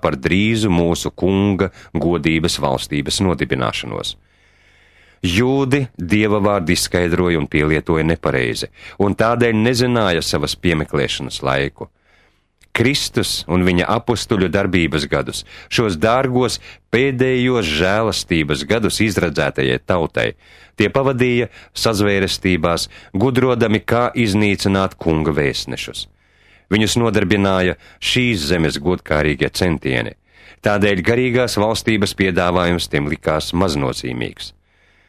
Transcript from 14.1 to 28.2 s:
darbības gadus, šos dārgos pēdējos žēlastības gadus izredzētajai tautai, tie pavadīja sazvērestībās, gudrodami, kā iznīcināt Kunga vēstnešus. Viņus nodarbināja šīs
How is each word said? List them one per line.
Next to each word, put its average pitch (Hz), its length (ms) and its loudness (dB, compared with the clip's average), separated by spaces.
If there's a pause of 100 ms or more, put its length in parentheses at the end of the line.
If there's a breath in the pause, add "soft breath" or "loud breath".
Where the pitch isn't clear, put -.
darbības 87 560 0
gadus, 69 360 -2 (240 loud breath)
šos 107 280 0
dārgos 123 640 0 (320 loud breath)
pēdējos 127 720 2
žēlastības 82 1040 0
gadus 107 320 0
izredzētajai 73 800 0
tautai, 76 460 -2 (480 loud breath)
tie 104 180 2
pavadīja 127 560 2 (220 loud breath)
sazvērestībās, 95 1160 0 (220 loud breath)
gudrodami, 117 720 2
kā 120 320 2
iznīcināt 98 880 2
Kunga 80 320 0
vēstnešus. 67 720 -4 (680 soft breath)
Viņus 107 300 2
nodarbināja 98 800 2 (160 loud breath)
šīs 120 500 -2